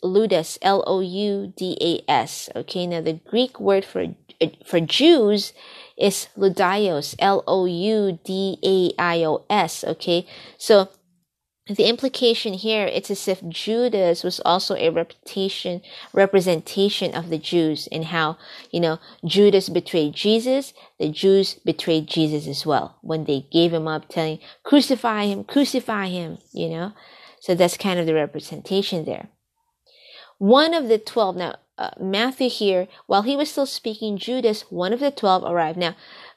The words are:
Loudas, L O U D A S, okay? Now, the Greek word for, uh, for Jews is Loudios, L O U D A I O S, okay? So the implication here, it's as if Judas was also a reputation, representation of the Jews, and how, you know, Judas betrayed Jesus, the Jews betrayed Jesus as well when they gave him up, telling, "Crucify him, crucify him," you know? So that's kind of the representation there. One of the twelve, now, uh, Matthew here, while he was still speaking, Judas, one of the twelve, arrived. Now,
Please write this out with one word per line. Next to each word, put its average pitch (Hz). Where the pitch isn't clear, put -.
Loudas, 185
L 196
O 190
U 196
D 185
A -
S, 139
okay? -
Now, 170
the 160
Greek 233
word 196
for, 175
uh, 165
for 175
Jews 214
is -
Loudios, 190
L 196
O 185
U 190
D 190
A 185
I 170
O 156
S, 190
okay? 175
So 196
the 202
implication 233
here, 214
it's -
as -
if 185
Judas 208
was 180
also 185
a -
reputation, 180
representation 190
of 170
the 160
Jews, 156
and 160
how, 160
you 170
know, 160
Judas 196
betrayed 165
Jesus, 247
the 151
Jews 196
betrayed 160
Jesus 151
as 139
well 127
when 156
they 135
gave 170
him 160
up, 156
telling, 160
"Crucify 226
him, 202
crucify 240
him," 175
you 165
know? 170
So 185
that's 175
kind 180
of 165
the 160
representation 156
there. -
One 277
of 285
the 220
twelve, 202
now, 175
uh, -
Matthew 233
here, 190
while 196
he 269
was 294
still 277
speaking, 214
Judas, 233
one 180
of 247
the 285
twelve, 185
arrived. 165
Now, 175